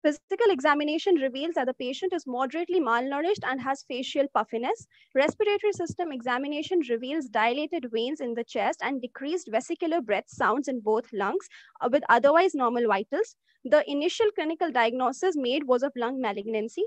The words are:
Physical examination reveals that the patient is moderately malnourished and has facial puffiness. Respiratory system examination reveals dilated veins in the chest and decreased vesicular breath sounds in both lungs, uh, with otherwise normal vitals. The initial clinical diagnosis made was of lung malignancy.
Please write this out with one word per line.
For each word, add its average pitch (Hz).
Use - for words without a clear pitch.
Physical 392
examination 302
reveals 269
that 262
the 254
patient 277
is 339
moderately 285
malnourished 277
and 254
has 269
facial 269
puffiness. 233
Respiratory 403
system 339
examination 277
reveals 254
dilated 247
veins 240
in 240
the 233
chest 240
and 247
decreased 320
vesicular 330
breath 208
sounds 247
in 254
both 214
lungs, 220
uh, -
with 285
otherwise 285
normal 240
vitals. 220
The 285
initial 349
clinical 330
diagnosis 254
made 269
was 254
of 277
lung 247
malignancy. 220